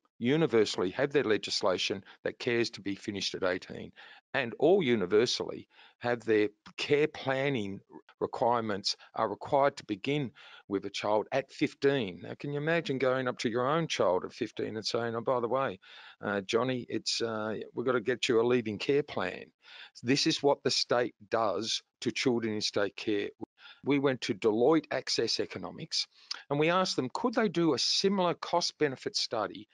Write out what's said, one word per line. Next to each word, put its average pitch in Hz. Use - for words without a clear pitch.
universally 117
have 143
their 139
legislation 101
that -
care 120
is 113
to -
be 98
finished 101
at -
eighteen, 90
and 127
all 185
universally 107
have 120
their 107
care 143
planning 135
requirements 113
are 113
required 139
to -
begin 131
with 98
a 101
child 104
at 135
fifteen. 135
Now, 117
can 143
you 147
imagine 147
going 131
up 127
to 127
your 123
own 160
child 90
at 90
fifteen 107
and 107
saying, 117
"Oh, 117
by 123
the 117
way, 131
uh, 104
Johnny, 120
it's, -
uh, 110
we've 120
got 127
to 123
get 120
you 113
a 113
leaving 113
care 143
plan"? -
This 127
is 160
what 139
the 127
state -
does 110
to 120
children 113
in 104
state 101
care. 101
We 143
went 135
to -
Deloitte 117
Access -
Economics -
and 147
we 156
asked 180
them, 131
could 240
they 220
do 160
a 123
similar 190
cost -
benefit 135
study 95